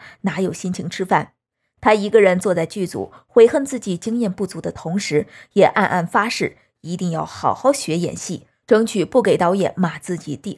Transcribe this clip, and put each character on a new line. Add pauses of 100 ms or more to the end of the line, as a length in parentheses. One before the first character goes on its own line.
(220)
哪
有
心
情
吃
饭？ (460)
他
一
个
人
坐
在
剧
组， (140)
悔
恨
自
己
经
验
不
足
的
同
时， (260)
也
暗
暗
发
誓 (240)
一
定
要
好
好
学
演
戏， (220)
争
取
不
给
导
演
骂
自
己
第